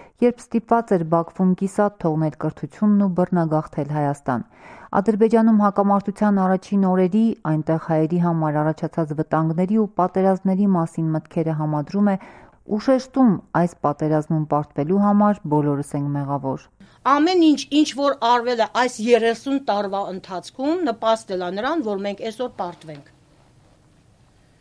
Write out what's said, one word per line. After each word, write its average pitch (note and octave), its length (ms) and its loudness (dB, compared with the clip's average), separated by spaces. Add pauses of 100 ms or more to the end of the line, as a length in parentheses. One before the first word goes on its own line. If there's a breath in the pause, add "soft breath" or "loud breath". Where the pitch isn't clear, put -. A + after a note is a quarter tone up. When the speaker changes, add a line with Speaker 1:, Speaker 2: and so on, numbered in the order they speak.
(160 loud breath)
Speaker 1:
երբ A#3+ 260 0
ստիպված A#3 500 -2
էր E3+ 140 0
Բաքվում E3+ 480 0
կիսատ G#3 420 -2
թողնել D#3 400 -2
կրթությունն G3+ 720 -2
ու F#3+ 60 0
բռնագաղթել D#3+ 760 -2
Հայաստան։ C#3+ 540 -2 (500 loud breath)
Ադրբեջանում A3 680 4
հակամարտության G3+ 760 0
առաջին F#3+ 460 0
օրերի, F#3 400 2 (200)
այնտեղ D#3 380 0
հայերի D#3+ 380 0
համար D#3+ 380 0
առաջացած D#3 560 -2
վտանգների D#3+ 640 0
ու G#3+ 140 2
պատերազմների F#3+ 760 0
մասին E3 400 0
մտքերը D#3+ 480 -4
համադրում D3+ 520 -2
է G3 100 2 (460 loud breath)
ու - 140 -4
շեշտում՝ C4 520 2 (240)
այս E3+ 220 0
պատերազմում D#3 680 0
պարտվելու D3+ 540 -2
համար G#3 460 2
բոլորս D3 500 0
ենք C#3+ 160 -4
մեղավոր։ C#3 540 -6 (420 soft breath)
Speaker 2:
Ամեն D#4+ 380 2
ինչ, D4 160 4 (100)
ինչ D4 220 2
որ C#4 260 -2
արվել A#3+ 420 0
է G#3+ 120 4
այս B3 260 -2
երեսուն A#3 640 0
տարվա G3+ 440 -2
ընթացքում, F#3+ 760 -6
նպաստել G#3+ 640 -2
է F3+ 60 -6
նրան, B3 340 -4
որ G#3 180 -4
մենք G3+ 220 -8
այսօր A3+ 280 -8
պարտվենք։ D#3+ 600 -14 (1500 soft breath)